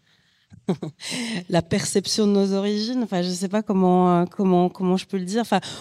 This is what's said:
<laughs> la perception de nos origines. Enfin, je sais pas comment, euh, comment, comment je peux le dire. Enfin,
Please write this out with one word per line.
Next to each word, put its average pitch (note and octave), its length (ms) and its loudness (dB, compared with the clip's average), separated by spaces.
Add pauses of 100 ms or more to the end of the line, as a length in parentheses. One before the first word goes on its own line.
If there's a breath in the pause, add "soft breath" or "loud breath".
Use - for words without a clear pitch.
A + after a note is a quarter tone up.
(680)
<laughs> G3+ 800 -6
la E3+ 120 2
perception G3+ 640 -2
de G3+ 60 4
nos G3 220 2
origines. G#3 500 -2
Enfin, F#3+ 180 -2
je F3+ 80 -2
sais F3+ 200 -4
pas G#3+ 120 -2
comment, F3+ 600 4
euh, F3+ 40 0
comment, F3+ 440 2
comment F#3 280 -2
je - 80 -6
peux G3 120 -6
le F#3 80 -4
dire. G#3 160 -2
Enfin, G#3 180 0 (220 loud breath)